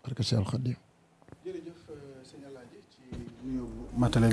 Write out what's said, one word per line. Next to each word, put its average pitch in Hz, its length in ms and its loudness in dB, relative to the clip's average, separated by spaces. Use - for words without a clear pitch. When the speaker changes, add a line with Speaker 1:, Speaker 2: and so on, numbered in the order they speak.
Speaker 1:
Barke 123 180 -6
Cheikhul 110 240 4
Khadim. 123 300 -2
Speaker 2:
Jërëjëf, 170 440 -12
euh, 139 340 -16
sëñ 139 220 -18
Alaaji, 131 320 -18
ci 127 560 -12
nuyoo 127 180 -2
bu 113 340 -4
matale 117 340 8